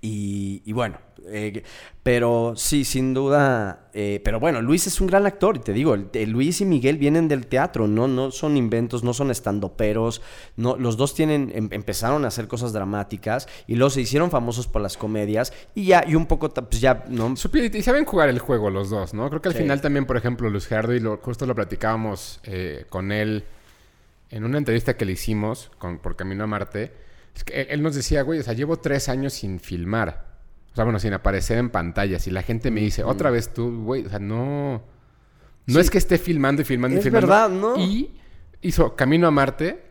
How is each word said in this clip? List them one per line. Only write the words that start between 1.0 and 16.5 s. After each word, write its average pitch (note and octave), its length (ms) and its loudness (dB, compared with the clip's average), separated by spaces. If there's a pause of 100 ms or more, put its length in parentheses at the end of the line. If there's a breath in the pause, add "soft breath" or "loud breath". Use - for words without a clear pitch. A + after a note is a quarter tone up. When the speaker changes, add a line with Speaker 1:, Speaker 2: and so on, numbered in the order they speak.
Speaker 1:
eh, G#2 340 -6 (400 loud breath)
pero A#2 540 2
sí, C#3+ 280 0
sin C3 300 0
duda, C3+ 800 2
eh, G2+ 300 -2
pero A2 160 2
bueno, C#3 200 2
Luis D3+ 280 2
es - 120 -2
un F#3+ 60 4
gran G3 200 4
actor, G3 320 2
y - 20 -6
te A2+ 120 -4
digo, C3 220 4
el, G2 200 -4
el A2 160 -2
Luis C#3 300 0
y G3+ 40 2
Miguel D3+ 340 2
vienen D#3 300 4
del C3+ 180 0
teatro, B2+ 400 0
no, A2+ 220 2
no C3 240 0
son D3+ 240 0
inventos, A#2 480 0
no A#2+ 100 0
son C#3 160 0
estandoperos, G#2+ 920 -2 (360 loud breath)
no, A#2+ 200 0
los A#2+ 200 -2
dos C#3 180 0
tienen, D3+ 400 0
em-, G#2+ 160 -4
empezaron A2+ 540 -2
a A#2 40 0
hacer G#2+ 200 -6
cosas A#2+ 240 -4
dramáticas, G#2 760 -4 (220 loud breath)
y A#2 80 -2
luego C3+ 140 6
se C3+ 100 -2
hicieron D3 320 0
famosos A#2+ 340 -2
por G#2+ 160 0
las G2 140 -6
comedias, G#2+ 560 -2 (240 loud breath)
y G3+ 80 -4
ya, F3+ 200 8
y D#3 120 2
un D#3+ 100 2
poco, D#3 240 0